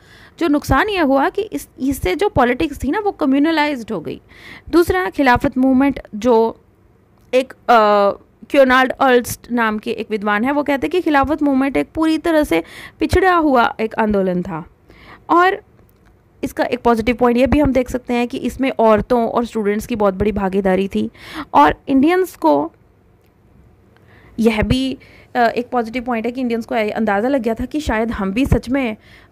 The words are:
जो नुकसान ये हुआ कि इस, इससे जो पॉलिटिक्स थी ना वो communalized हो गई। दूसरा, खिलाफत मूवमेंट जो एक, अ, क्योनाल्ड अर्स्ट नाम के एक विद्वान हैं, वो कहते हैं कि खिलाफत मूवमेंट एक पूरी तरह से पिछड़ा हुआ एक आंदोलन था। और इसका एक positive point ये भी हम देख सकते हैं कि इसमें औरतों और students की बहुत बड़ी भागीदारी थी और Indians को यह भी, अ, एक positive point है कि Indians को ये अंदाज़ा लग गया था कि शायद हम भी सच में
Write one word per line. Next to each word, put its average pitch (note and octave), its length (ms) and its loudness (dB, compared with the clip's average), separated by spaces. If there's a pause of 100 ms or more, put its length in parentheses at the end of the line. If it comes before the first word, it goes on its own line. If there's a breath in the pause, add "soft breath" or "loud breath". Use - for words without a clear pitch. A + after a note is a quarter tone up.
(400 loud breath)
जो E4+ 80 0
नुकसान D4 420 0
ये G4 100 -2
हुआ C4+ 300 2
कि F#4+ 120 -6
इस, - 280 -10 (100)
इससे C#4 360 -4
जो G4 140 0
पॉलिटिक्स C#4 540 0
थी B3 80 -4
ना F#4+ 80 -2
वो G#4 120 -2
communalized D4 800 0
हो G3 80 -6
गई। D3+ 220 -12 (480 loud breath)
दूसरा, F#4 400 0
खिलाफत C4+ 480 0
मूवमेंट C4 420 2 (160)
जो A3+ 460 0 (720)
एक, B3+ 200 0
अ, G#3 580 4 (380)
क्योनाल्ड C4 420 4
अर्स्ट B3 600 0
नाम A3 260 -2
के A3+ 140 -8
एक - 200 -8
विद्वान G#3 320 -2
हैं, C4 80 0
वो C#4+ 120 0
कहते C#4 240 -2
हैं D4+ 40 -4
कि F#4 100 0
खिलाफत D4 420 0
मूवमेंट C#4 340 0
एक C#4+ 180 -2
पूरी D#4+ 220 0
तरह D#4 260 0
से E4 200 -2 (360 loud breath)
पिछड़ा F4+ 360 2
हुआ C#4+ 440 2
एक A3 160 -4
आंदोलन G3 460 0
था। F3 240 -8 (640 loud breath)
और F#4 320 4 (840)
इसका C#4+ 200 -6
एक A#3+ 160 -2
positive A#3 360 0
point A#3+ 220 2
ये B3+ 100 4
भी C#4+ 120 2
हम C#4 120 2
देख B3+ 180 0
सकते B3 240 -8
हैं A#3+ 140 0
कि B3+ 100 -10
इसमें B3 420 -4
औरतों A3+ 500 2
और B3 160 -2
students G#3+ 420 -4
की B3 80 -6
बहुत G#3 180 0
बड़ी G3+ 180 -2
भागीदारी G3 560 0
थी G#3+ 220 -4 (440 loud breath)
और C#4+ 220 4 (120)
Indians E4 480 2
को D4+ 360 0 (1700 soft breath)
यह A3 220 2
भी, B3+ 360 -2 (380 loud breath)
अ, B3+ 40 0
एक A#3+ 300 0
positive A#3+ 340 -4
point A3+ 220 -4
है A#3+ 60 -4
कि B3 100 -8
Indians A#3 240 -4
को B3+ 100 -8
ये G#3+ 140 -2
अंदाज़ा G#3 400 -2
लग C#4 120 0
गया A3+ 120 -2
था A#3+ 120 -6
कि D4+ 140 -6
शायद A3+ 320 -2
हम F#3+ 200 -4
भी B3 140 0
सच A#3 240 0
में B3+ 280 -2 (340 soft breath)